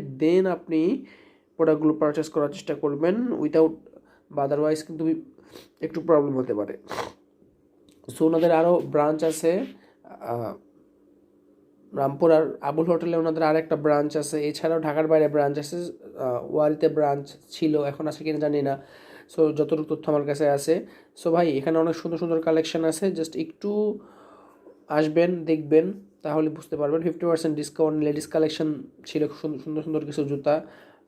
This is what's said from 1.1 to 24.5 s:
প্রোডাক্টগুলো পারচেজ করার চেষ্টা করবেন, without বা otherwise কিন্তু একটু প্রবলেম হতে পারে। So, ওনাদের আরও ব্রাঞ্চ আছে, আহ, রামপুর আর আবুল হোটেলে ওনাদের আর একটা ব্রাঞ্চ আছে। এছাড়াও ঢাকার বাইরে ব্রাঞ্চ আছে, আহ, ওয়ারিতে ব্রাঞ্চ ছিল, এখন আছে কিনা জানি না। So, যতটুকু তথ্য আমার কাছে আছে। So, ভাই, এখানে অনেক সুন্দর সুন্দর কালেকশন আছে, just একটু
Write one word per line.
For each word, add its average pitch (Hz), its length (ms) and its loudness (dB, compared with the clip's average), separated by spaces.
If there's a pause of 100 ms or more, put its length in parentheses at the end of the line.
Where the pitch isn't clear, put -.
প্রোডাক্টগুলো 156 360 4
পারচেজ 151 360 0
করার 147 200 0
চেষ্টা - 240 -8
করবেন, 160 540 0 (120)
without 160 300 4 (640)
বা 143 140 -2
otherwise 151 420 0
কিন্তু 160 340 -2 (600)
একটু 156 200 -6
প্রবলেম 143 360 4
হতে 120 160 -2
পারে। 104 240 -4 (1300)
So, - 180 0
ওনাদের 165 260 4
আরও 165 300 4 (100)
ব্রাঞ্চ 151 320 2
আছে, 165 420 0 (380)
আহ, 117 540 -8 (1400)
রামপুর 139 340 2
আর 156 300 4
আবুল 151 240 -2
হোটেলে 170 320 0
ওনাদের 160 260 0
আর 156 120 4
একটা 160 200 0
ব্রাঞ্চ 147 420 0
আছে। 147 300 -4
এছাড়াও 160 320 -2
ঢাকার 156 280 0
বাইরে 156 200 6
ব্রাঞ্চ 143 320 0
আছে, 147 160 -8
আহ, 135 800 -6
ওয়ারিতে 151 340 2
ব্রাঞ্চ 143 440 -2 (160)
ছিল, 151 340 0
এখন 143 240 -6
আছে 151 160 -10
কিনা 156 160 -4
জানি 147 220 0
না। 139 200 -2 (540)
So, 156 180 4
যতটুকু 156 420 -2
তথ্য 156 160 -4
আমার 147 140 2
কাছে 143 240 0
আছে। 143 360 0 (380)
So, 170 80 0
ভাই, 165 260 2
এখানে 160 220 0
অনেক 165 160 2
সুন্দর 165 220 -6
সুন্দর 165 240 -2
কালেকশন 160 420 0
আছে, 160 280 0
just 160 280 -6
একটু 208 600 -2 (880)